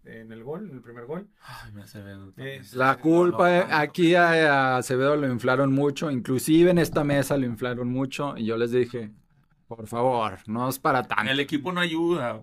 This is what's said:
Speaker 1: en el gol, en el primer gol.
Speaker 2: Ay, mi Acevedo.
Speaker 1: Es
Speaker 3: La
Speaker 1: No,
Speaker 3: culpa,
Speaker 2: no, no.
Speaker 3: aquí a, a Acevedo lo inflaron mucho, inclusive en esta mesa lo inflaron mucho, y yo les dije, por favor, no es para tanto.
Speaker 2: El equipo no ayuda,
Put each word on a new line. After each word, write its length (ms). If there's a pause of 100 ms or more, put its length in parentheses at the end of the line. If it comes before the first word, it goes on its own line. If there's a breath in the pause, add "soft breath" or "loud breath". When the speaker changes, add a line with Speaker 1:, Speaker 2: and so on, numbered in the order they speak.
Speaker 1:
en 280
el 100
gol, 280
en 60
el 60
primer 240
gol. 220 (140)
Speaker 2:
Ay, 300
mi 100
Acevedo. 560
Speaker 1:
Es 360
Speaker 3:
La 200
Speaker 1:
No, 60
Speaker 3:
culpa, 500 (100)
Speaker 2:
no, 80
no. 80
Speaker 3:
aquí 400
a, 580
a 40
Acevedo 380
lo 120
inflaron 440
mucho, 380
inclusive 600
en 80
esta 260
mesa 320
lo 100
inflaron 420
mucho, 480
y 100
yo 100
les 160
dije, 400 (560)
por 180
favor, 600
no 220
es 100
para 260
tanto. 260
Speaker 2:
El 100
equipo 320
no 80
ayuda, 640